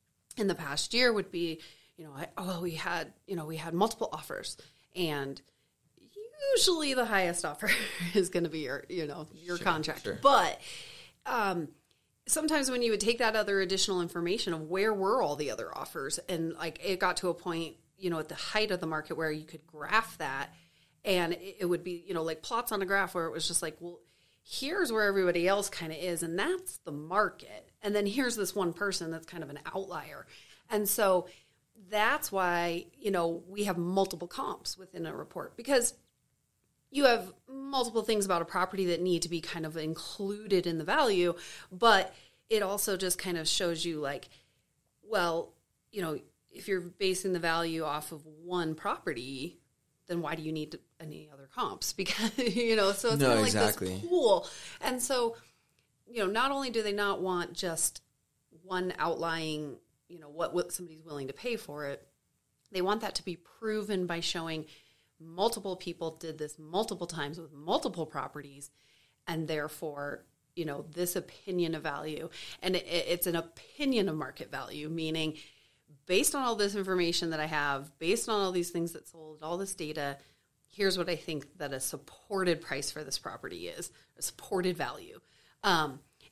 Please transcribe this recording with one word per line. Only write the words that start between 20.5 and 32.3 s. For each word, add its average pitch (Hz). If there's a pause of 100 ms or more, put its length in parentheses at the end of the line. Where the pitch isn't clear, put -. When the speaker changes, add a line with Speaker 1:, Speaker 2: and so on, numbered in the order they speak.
Speaker 1:
and 180
it, 185
it 185
would 170
be, 175
you 196
know, 165
like, 160
plots 240
on 202
a 190
graph 190
where 170
it 160
was 156
just 180
like, 156
"Well, 175 (440)
here's 302
where 220
everybody 180
else 196
kinda 226
is, 170
and 165
that's 359
the 151
market. 160 (120)
And 208
then 202
here's 240
this 202
one 175
person 180
that's 160
kind 165
of 139
an 143
outlier." 160 (420)
And 208
so 190 (600)
that's 226